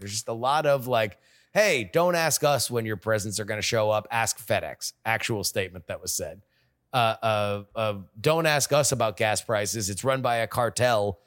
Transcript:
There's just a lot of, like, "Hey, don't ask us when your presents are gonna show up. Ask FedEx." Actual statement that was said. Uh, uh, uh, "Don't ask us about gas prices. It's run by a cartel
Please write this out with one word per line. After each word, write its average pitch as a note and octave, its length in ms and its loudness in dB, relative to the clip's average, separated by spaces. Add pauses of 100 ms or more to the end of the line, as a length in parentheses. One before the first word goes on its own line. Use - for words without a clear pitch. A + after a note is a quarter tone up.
There's G2+ 120 -10
just G#2+ 160 -6
a A#2 40 -4
lot C3+ 340 0
of, C#3 220 2
like, A2 300 0 (340)
"Hey, F3+ 400 2
don't F3 220 4
ask E3 300 2
us C#3+ 260 2
when A#2 160 -2
your G#2+ 100 -2
presents G#2+ 420 -2
are G#2+ 60 -4
gonna G#2+ 180 -6
show A2 280 2
up. G#2+ 200 0
Ask A2+ 280 0
FedEx." E2 560 -4 (100)
Actual A2 400 -2
statement F#2 440 -4
that F2+ 120 -8
was F2+ 140 -6
said. F2 260 -8 (540)
Uh, A2+ 280 2
uh, G#2 400 0 (120)
uh, A2 200 -2 (240)
"Don't D#3+ 280 0
ask D3 260 2
us C#3+ 180 4
about A2+ 280 0
gas G#2+ 240 2
prices. G#2 480 -2
It's G2 140 -6
run C3 180 2
by A#2+ 140 2
a A#2 100 0
cartel A2 800 0